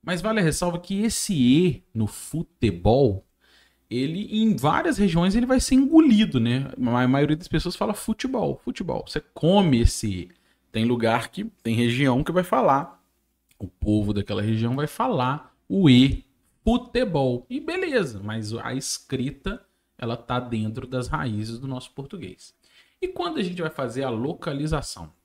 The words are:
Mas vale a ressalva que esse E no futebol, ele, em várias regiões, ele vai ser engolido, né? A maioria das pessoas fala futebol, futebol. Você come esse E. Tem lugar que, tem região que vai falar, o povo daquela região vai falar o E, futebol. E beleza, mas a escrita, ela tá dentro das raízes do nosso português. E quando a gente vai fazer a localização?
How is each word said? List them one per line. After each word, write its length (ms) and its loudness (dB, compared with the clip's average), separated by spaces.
Mas 160 -2
vale 200 0
a 20 2
ressalva 360 0
que 220 -4
esse 320 -2
E 500 4
no 140 0
futebol, 1160 0
ele, 540 -4
em 120 4
várias 420 0
regiões, 360 2
ele 120 2
vai 160 2
ser 140 2
engolido, 680 6
né? 360 0
A 300 2
maioria 300 2
das 100 -16
pessoas 280 -4
fala 180 -4
futebol, 720 -4
futebol. 420 -8
Você 140 -6
come 460 4
esse 280 2
E. 220 -6
Tem 100 0
lugar 460 0
que, 160 -8
tem 100 -2
região 480 2
que 120 -4
vai 100 2
falar, 580 0
o 80 -12
povo 480 -2
daquela 280 -4
região 340 -2
vai 120 -4
falar 680 -4
o 200 6
E, 360 6
futebol. 840 0
E 120 -8
beleza, 600 -4
mas 320 -8
a 200 -8
escrita, 880 -8
ela 200 -8
tá 200 -6
dentro 480 -6
das 220 -6
raízes 520 -6
do 80 -12
nosso 240 -12
português. 640 -16
E 60 -6
quando 300 -6
a 60 -2
gente 180 -6
vai 100 -4
fazer 320 -6
a 60 -4
localização? 1040 -6